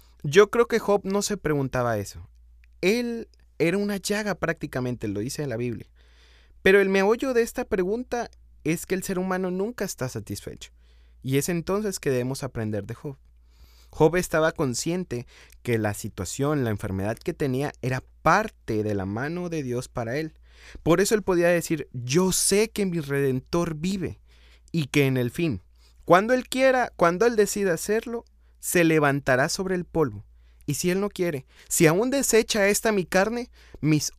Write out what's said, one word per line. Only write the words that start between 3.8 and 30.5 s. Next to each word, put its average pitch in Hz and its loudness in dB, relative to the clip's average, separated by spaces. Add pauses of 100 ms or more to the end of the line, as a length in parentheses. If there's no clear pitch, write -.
llaga 208 -2
prácticamente, 127 -6
lo 101 -4
dice 139 -6
la 117 -6
Biblia. 120 -6 (760)
Pero 196 6
el 196 4
meollo 214 2
de 233 4
esta 247 -4
pregunta 220 -4 (340)
es 160 -2
que 185 -2
el 190 -4
ser 190 -4
humano 185 -2
nunca 202 -4
está 131 -6
satisfecho. - -12 (500)
Y 131 0
es 143 0
entonces 185 -4
que 151 -2
debemos 127 -2
aprender 107 -6
de - -10
Job. 139 -14 (720)
Job 160 4
estaba 165 2
consciente 147 -4 (360)
que 117 0
la 107 0
situación, 131 -4
la 113 0
enfermedad 98 -4
que - -6
tenía 135 -2 (100)
era 131 -4 (200)
parte 156 0
de 104 -2
la 98 -2
mano 147 -6
de 160 -6
Dios 123 -6
para 120 -6
él. 156 -6 (480)
Por 165 4
eso 202 2
él 208 2
podía 175 2
decir, 165 0
"Yo 147 0
sé 208 2
que 202 -2
mi 170 -2
Redentor 139 -2
vive 165 -6 (520)
y 160 -2
que 143 2
en 131 0
el 120 -2
fin, 156 -4 (420)
cuando 196 6
él 254 0
quiera, 254 2
cuando 180 4
él 240 2
decida 196 0
hacerlo, 233 -4 (360)
se 175 2
levantará 143 4
sobre 185 -4
el 180 -4
polvo. 127 -2 (420)